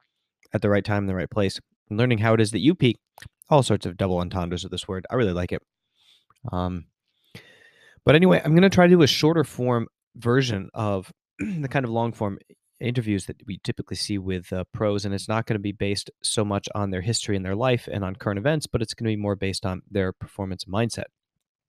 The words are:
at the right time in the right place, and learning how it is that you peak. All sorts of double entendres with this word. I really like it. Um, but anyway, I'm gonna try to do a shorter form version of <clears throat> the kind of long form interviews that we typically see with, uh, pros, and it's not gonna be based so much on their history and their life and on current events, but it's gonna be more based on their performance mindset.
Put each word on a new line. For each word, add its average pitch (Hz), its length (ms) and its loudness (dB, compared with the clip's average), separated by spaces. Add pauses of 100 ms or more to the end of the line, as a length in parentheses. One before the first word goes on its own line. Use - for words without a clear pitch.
(540)
at 107 80 -2
the 104 80 2
right 101 160 2
time 101 180 0
in 98 40 -4
the 95 80 -2
right 85 140 -4
place, 98 300 -2 (300)
and 104 80 -4
learning 120 220 2
how 113 160 4
it 113 60 4
is 101 100 0
that 110 80 -4
you 156 160 4
peak. 117 240 2 (500)
All 147 140 6
sorts 101 240 0
of 90 100 -8
double 92 220 0
entendres 87 420 -4
with 92 100 -12
this 87 160 -10
word. 92 220 -10
I - 60 -4
really 110 180 0
like 87 180 -4
it. 87 120 -6 (880)
Um, 90 340 -4 (1200)
but 135 80 6
anyway, 175 320 6
I'm 151 80 4
gonna 185 160 8
try 185 160 6
to 175 100 8
do 175 60 8
a 139 60 8
shorter 156 360 2
form 123 440 -2 (280)
version 120 600 0
of 101 360 -4 (140)
<clears throat> - 140 -18
the 170 280 -4
kind 131 180 -2
of 117 40 -4
long 117 240 -2
form 101 240 -4 (420)
interviews 110 460 -2
that - 120 -12 (100)
we 92 160 -10
typically - 340 -8
see 101 220 -4
with, 92 340 -6
uh, 92 180 -4
pros, 104 320 -2
and 98 120 -4
it's 98 120 -8
not 113 200 -2
gonna 110 100 -2
be 101 140 -4
based 101 400 -6 (100)
so - 240 -2
much 101 300 -2
on 101 160 -2
their 90 100 -4
history 110 340 -2
and 92 80 -2
their 95 120 -4
life 123 360 0
and 98 140 -4
on 95 100 -6
current 101 220 -4
events, 143 300 0
but 117 160 -2
it's - 100 -6
gonna 117 160 -4
be 110 60 0
more 104 200 -2
based 95 300 -4
on 92 240 -4
their 95 240 -2
performance - 520 -10
mindset. 107 400 -2 (640)